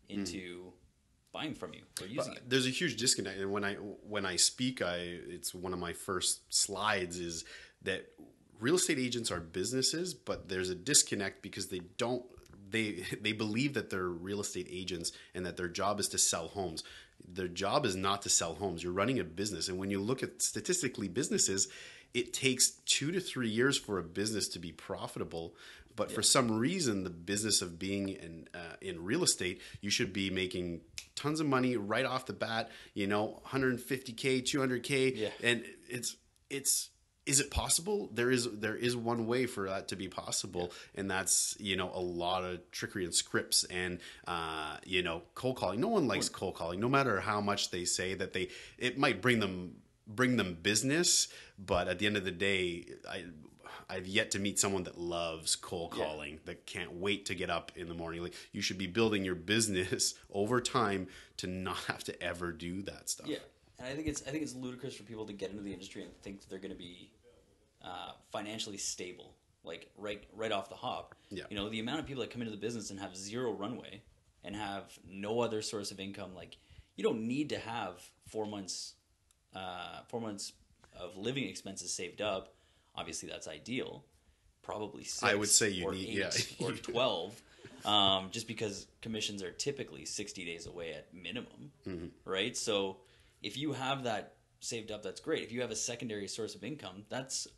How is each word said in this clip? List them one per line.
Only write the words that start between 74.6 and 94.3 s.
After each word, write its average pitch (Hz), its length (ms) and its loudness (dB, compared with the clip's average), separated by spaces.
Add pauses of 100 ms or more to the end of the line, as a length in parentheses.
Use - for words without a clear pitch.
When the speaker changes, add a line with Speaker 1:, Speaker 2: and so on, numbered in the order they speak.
Speaker 2:
no 104 340 0
other 107 200 2
source 101 300 -4
of 95 80 -10
income, 95 340 -8
like, 85 240 -14 (380)
you 190 80 -6
don't 117 240 2
need 139 220 0
to 104 100 -2
have 104 420 -6 (260)
four 110 200 -2
months, 101 460 -6 (600)
uh, 90 520 -6
four 120 140 -4
months 104 320 -6 (460)
of 87 180 -8
living 123 300 -2
expenses 92 460 -8
saved 90 280 -6
up. 98 320 -2 (420)
Obviously, 82 340 -6
that's 82 180 -10
ideal. 82 560 -6 (600)
Probably 101 420 -6 (160)
Speaker 1:
I 104 140 6
would 104 120 4
Speaker 2:
six - 100 10
Speaker 1:
say 110 120 6
you 92 160 0
Speaker 2:
or 95 80 2
Speaker 1:
need, 95 160 -4
yeah. 92 260 0
Speaker 2:
eight - 240 0
Speaker 1:
<laughs> - 20 -
Speaker 2:
or 95 120 0
twelve, 110 640 0 (460)
um, 98 460 6
just 113 160 -4
because 107 400 -4 (140)
commissions 107 420 -4
are 85 80 -6
typically 90 540 -4
sixty - 380 -6
days 85 220 -6
away 85 280 -8
at 71 200 -14
minimum, 110 580 -8 (160)
Speaker 1:
Mm-hmm. 85 200 -6 (180)
Speaker 2:
right? 101 320 0
So 98 400 2 (440)
if 104 140 -6
you 143 180 -2
have 131 300 -2
that 107 300 -2 (260)